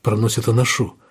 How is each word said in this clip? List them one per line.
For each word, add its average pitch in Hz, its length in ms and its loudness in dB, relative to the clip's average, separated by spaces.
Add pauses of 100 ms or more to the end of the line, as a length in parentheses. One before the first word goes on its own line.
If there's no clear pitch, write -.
проносят 110 460 0
аношу. 120 480 0 (160)